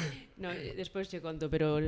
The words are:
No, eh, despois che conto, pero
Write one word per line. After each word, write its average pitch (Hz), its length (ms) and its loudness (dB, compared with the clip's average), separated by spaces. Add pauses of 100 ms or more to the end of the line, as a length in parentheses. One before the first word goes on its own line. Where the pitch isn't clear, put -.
(380)
No, 180 160 -4
eh, 165 240 -6
despois 190 320 -4
che 180 80 -6
conto, 160 320 -2
pero 156 380 6